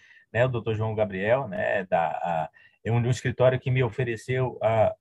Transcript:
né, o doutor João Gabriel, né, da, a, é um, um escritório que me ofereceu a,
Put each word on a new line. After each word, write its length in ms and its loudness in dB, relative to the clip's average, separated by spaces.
né, 120 2
o 40 0
doutor 260 -2
João 200 -2
Gabriel, 520 0
né, 440 -2
da, 160 2
a, 440 -4
é 80 -4
um, 60 2
um 140 2
escritório 500 2
que 100 -4
me 120 2
ofereceu 800 -2
a, 380 4